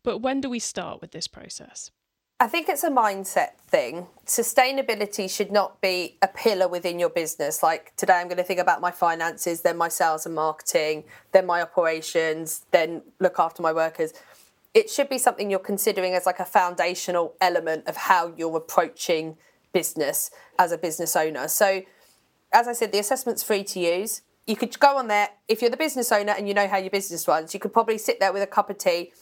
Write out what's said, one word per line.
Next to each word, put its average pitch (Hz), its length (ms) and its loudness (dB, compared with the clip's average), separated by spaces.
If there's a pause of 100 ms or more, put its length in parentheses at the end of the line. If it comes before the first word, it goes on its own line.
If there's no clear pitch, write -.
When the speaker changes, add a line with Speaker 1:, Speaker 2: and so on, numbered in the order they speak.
Speaker 1:
but 233 140 -2
when 262 240 -2
do 269 80 -4
we 240 100 -4
start - 400 -8
with 165 120 -18
this 160 160 -10
process? - 640 -16 (480)
Speaker 2:
I 247 60 6
think 330 240 -4
it's 320 140 0
a 330 80 2
mindset 196 680 0
thing. 160 480 -2 (220)
Sustainability 233 1000 0
should 190 240 -4
not 202 300 0
be 180 400 -2
a 190 60 4
pillar 190 400 2
within 175 320 -4
your 170 100 2
business. 156 540 -4
Like, 160 320 0
today 190 180 4
I'm 175 140 2
gonna 175 160 -2
think 180 160 -2
about 175 200 2
my 175 120 -2
finances, 170 720 -2
then 170 140 2
my 170 140 -2
sales 160 380 -2
and 165 80 -8
marketing, 156 720 -2 (260)
then 185 160 6
my 175 160 0
operations, 160 1040 -2
then 165 320 0 (180)
look 180 200 0
after 165 240 0
my 160 100 2
workers. 160 400 -2 (640)
It 214 120 6
should 277 220 -2
be 262 80 -2
something 226 320 0
you're 196 80 0
considering 190 560 -2
as, 180 140 0
like, 180 120 -2
a 180 60 -4
foundational 180 960 0
element 165 460 0
of 160 100 -6
how 175 400 2
you're 165 180 -2
approaching 160 840 -2 (360)
business - 560 -2 (300)
as 175 120 6
a 170 60 -2
business 165 380 -4
owner. 156 320 -2
So, 190 340 2 (720)
as 240 140 6
I 240 60 -4
said, 226 180 -2
the 196 80 2
assessment's 226 420 -2
free 202 220 0
to 190 160 -8
use. 180 420 -2 (240)
You 220 100 -2
could - 220 -4
go 277 200 6
on 247 100 -2
there. 208 220 2 (180)
If 226 160 0
you're 233 80 4
the 254 40 -4
business 262 360 -2
owner 208 260 2
and 208 100 -4
you 202 60 -2
know 202 140 2
how 196 100 0
your 190 140 -2
business 196 360 -4
runs, 160 280 0
you 196 40 -6
could 202 140 -6
probably 226 240 2
sit 220 220 -2
there 190 120 4
with 196 120 -2
a 196 40 -4
cup - 220 0
of 202 80 -8
tea 175 340 -2 (100)